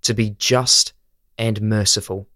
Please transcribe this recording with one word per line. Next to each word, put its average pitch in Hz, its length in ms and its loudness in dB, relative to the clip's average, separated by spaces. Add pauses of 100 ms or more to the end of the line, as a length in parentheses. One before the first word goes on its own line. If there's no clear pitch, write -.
to - 120 -2
be 107 180 0
just - 640 0 (440)
and 113 240 -2
merciful. 104 760 0